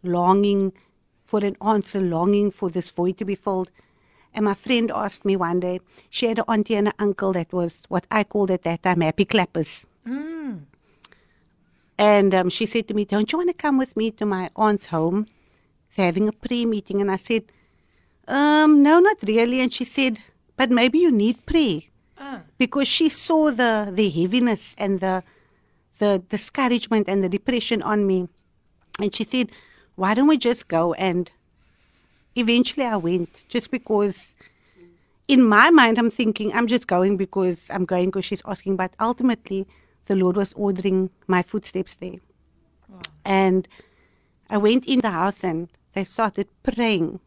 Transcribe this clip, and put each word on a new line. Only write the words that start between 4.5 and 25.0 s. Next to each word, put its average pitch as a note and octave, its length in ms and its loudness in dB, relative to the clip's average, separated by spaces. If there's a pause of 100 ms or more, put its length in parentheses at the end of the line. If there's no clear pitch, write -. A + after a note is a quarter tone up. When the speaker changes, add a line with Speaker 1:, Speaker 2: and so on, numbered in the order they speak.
Speaker 1:
friend A#3 400 -2
asked - 300 -8
me G3 120 0
one F3+ 240 -2
day, F3+ 200 -6 (300)
she - 180 -4
had A3+ 120 -2
an - 80 -2
auntie A3 280 0
and G#3 120 2
an G3+ 120 -2
uncle G3+ 340 -2
that E3+ 200 -4
was F3 340 -4
what F3+ 240 -4
I G#3+ 120 0
called G3 280 -2
at F#3 120 -2
that E3+ 200 -4
time F3+ 180 2
happy D#3+ 240 0
clappers. - 600 -4 (200)
Speaker 2:
Mm. C#4 600 -10 (1300)
Speaker 1:
And, G3+ 380 4
um, F3+ 140 2
she - 160 -4
said A3 240 -4
to G#3+ 40 -6
me, G#3 120 -2
"Don't G#3+ 260 -2
you D#4+ 60 -2
wanna F4 160 0
come C#4+ 240 0
with C4 180 -2
me A3 160 -2
to A3 140 -6
my F#3 300 -4
aunt's G#3 320 0
home? F3 400 -2 (680)
They're F#3 120 0
having F#3+ 200 0
a G#3 60 -2
prayer A#3+ 340 -4
meeting." G#3+ 320 -2
And G3+ 100 0
I F#3+ 60 0
said, A3 280 -2 (840)
"Um, D4+ 560 6
no, D#4 160 8
not G#4 240 4
really." A#3 380 2
And B3+ 100 0
she - 140 -8
said, B3+ 340 -2 (380)
"But B3+ 120 0
maybe B3 300 4
you F4 120 4
need A3+ 340 0
prayer." A#3 360 0 (360)
Speaker 2:
Ah. C#4 240 -14 (160)
Speaker 1:
Because C4+ 320 0
she - 180 2
saw D#4 440 2
the, A3 420 0
the G3+ 160 2
heaviness G3 680 -2
and G3 220 -2
the, F#3 240 -2 (760)